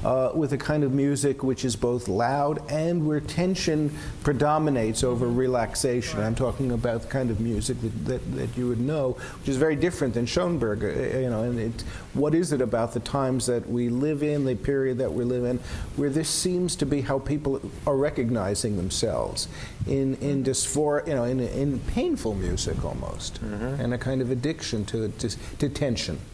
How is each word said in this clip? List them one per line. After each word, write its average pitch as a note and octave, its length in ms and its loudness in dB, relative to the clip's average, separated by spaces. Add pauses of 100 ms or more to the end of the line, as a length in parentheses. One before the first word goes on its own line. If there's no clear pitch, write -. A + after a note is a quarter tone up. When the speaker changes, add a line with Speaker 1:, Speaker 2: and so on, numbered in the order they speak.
Speaker 1:
uh, B2+ 280 4
with D3+ 200 2
a C#3 40 0
kind D3+ 280 2
of C3 80 2
music C#3 500 2
which C3 220 0
is A#2 100 0
both A#2+ 320 0
loud C3+ 640 2
and D#3+ 340 2
where D3+ 140 2
tension D#3 760 0 (300)
predominates C#3+ 800 4
over B2 240 2
relaxation. B2 960 2
I'm A2 140 0
talking B2+ 360 0
about A#2 300 0
the - 80 -10
kind C3 200 0
of G#2+ 120 0
music A#2 400 0
that, A2 240 -2
that, - 320 -2
that B2 200 -4
you B2 120 0
would A#2 100 0
know, C3 380 0 (220)
which - 100 -4
is C3+ 80 0
very D#3 180 4
different C#3+ 380 0
than A#2+ 120 2
Schoenberg, A#2+ 600 0
uh, A2 340 0
you B2+ 100 0
know, A2 140 0
and B2 160 0
it, A2+ 220 -4 (320)
what D3 200 2
is E3+ 200 2
it B2+ 80 2
about A#2 320 2
the A#2 80 -2
times C3 460 0
that A#2+ 220 0
we A#2+ 200 0
live C#3+ 340 0
in, D3 220 0
the B2+ 100 2
period C3 440 0
that B2 120 0
we A#2 140 0
live B2 180 0
in, B2 160 0 (380)
where C#3+ 120 2
this D#3 200 0
seems F3+ 480 0
to D3+ 80 2
be C#3+ 160 2
how C3+ 180 0
people C#3+ 400 0 (280)
are C#3+ 100 4
recognizing A#2 800 0
themselves F2 680 -2 (400)
in, C3+ 300 2
in C#3 260 0
dysphor-, D3 640 2
you D#3+ 60 0
know, B2+ 100 2
in, B2+ 160 2
in C3 400 0
painful C4 560 0
music F2+ 480 0
almost, - 600 -6
Speaker 2:
Mm-hmm. A2+ 380 -4
Speaker 1:
and B2 120 0
a B2 40 -2
kind C3 240 0
of B2 100 0
addiction A#2+ 540 -2
to, A2 240 -2
to, - 200 -4 (280)
to D3 120 0
tension. A#2 500 -2 (140)